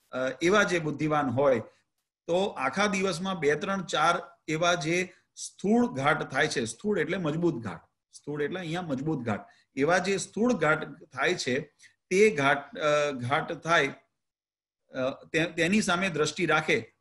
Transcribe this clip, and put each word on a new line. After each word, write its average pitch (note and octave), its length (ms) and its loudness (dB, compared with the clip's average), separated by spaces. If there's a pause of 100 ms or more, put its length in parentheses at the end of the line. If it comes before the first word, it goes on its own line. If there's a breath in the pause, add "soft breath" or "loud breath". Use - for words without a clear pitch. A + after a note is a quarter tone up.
(120)
અ, B2+ 60 -8 (240)
એવા G3 220 4
જે F3 160 0
બુદ્ધિવાન D3+ 460 -2
હોય, C3 340 2 (680 soft breath)
તો F#3 180 2
આખા F#3 420 -2
દિવસમાં F#3+ 520 -2
બે, D3 160 4
ત્રણ, F#3+ 280 -4
ચાર E3+ 540 0 (100)
એવા E3 260 2
જે F3 400 -2 (220 loud breath)
સ્થૂળ A#3 520 0
ઘાટ C#3 440 -2
થાય D3 160 2
છે, C3+ 180 -2
સ્થૂળ G3+ 340 -2
એટલે D#3+ 180 -2
મજબૂત E3 460 -2
ઘાટ, F2 180 -10 (320)
સ્થૂળ D3 280 -8
એટલે D3 180 -4
અહીંયા E3+ 220 -6
મજબૂત D3 440 -4
ઘાટ, G#2 200 -4 (300 soft breath)
એવા E3+ 220 4
જે F#3+ 200 0
સ્થૂળ A#3 360 0
ઘાટ D#3 500 -2
થાય D3+ 320 -2
છે, C3 240 -2 (500 soft breath)
તે G3+ 200 6
ઘાટ, C#3+ 480 0
અ, D3 340 2
ઘાટ C3+ 420 -2
થાય, D#3+ 400 2 (1000)
અ, C3 180 -2 (240)
તે-, D#3+ 120 2
તેની F3 360 0
સામે F#3 280 0
દ્રષ્ટિ D3+ 360 -2
રાખે D#3 560 0